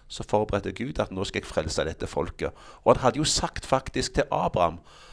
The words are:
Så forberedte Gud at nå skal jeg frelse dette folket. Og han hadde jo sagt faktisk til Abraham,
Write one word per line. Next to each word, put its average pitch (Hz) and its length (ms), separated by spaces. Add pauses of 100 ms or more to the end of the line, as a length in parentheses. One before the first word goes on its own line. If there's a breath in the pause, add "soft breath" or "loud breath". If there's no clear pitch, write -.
Så - 140
forberedte 101 480
Gud 120 280
at 101 120
nå 92 120
skal - 200
jeg - 40
frelse 78 380
dette 78 220
folket. - 440 (320 loud breath)
Og 123 120
han 135 80
hadde 123 160
jo 156 40
sagt - 420
faktisk - 500
til - 160
Abraham, 90 480 (340 loud breath)